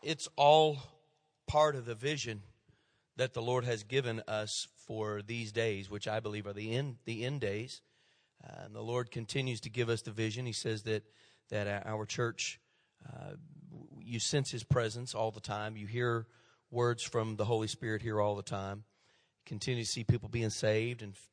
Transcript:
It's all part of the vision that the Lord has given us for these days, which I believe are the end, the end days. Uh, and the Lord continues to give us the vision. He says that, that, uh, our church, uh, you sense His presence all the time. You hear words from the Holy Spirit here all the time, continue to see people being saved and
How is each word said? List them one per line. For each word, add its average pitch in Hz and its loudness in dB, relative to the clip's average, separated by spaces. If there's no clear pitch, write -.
It's 151 -4
all 151 10
part 151 6
of 123 -6
the 117 -4
vision 123 -4
that 123 0
the 120 -2
Lord 123 2
has 113 0
given 117 0
us 107 -2
for 107 -2
these 110 -4
days, 104 0
which 104 -6
I 107 0
believe 104 -4
are 101 -6
the 107 -4
end, 131 0
the 113 -4
end 139 -2
days. 110 -2
Uh, - -14
and 104 -14
the 110 -8
Lord 120 0
continues 120 -2
to - -10
give 117 0
us 113 2
the 113 -10
vision. 110 -2
He 117 -4
says 110 -2
that, 110 0
that, 104 0
uh, 101 -2
our 107 -4
church, - -2
uh, - -12
you 117 -6
sense 139 0
His 117 -8
presence 120 0
all 110 -2
the - -14
time. 107 -4
You 104 -10
hear 117 0
words 120 2
from 110 0
the 107 0
Holy 110 2
Spirit 110 -2
here 107 0
all 104 4
the 101 -6
time, 101 -6
continue 117 -2
to 104 -4
see 117 -4
people - 2
being 113 0
saved 113 2
and 101 -12